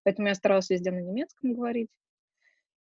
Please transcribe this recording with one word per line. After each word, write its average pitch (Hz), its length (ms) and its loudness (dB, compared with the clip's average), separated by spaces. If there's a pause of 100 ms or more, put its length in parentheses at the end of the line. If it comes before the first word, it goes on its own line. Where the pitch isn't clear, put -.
поэтому 196 240 2
я 202 60 2
старалась 196 360 2
везде 185 200 0
на 180 100 -2
немецком 233 540 -4
говорить. 233 340 -4 (1000)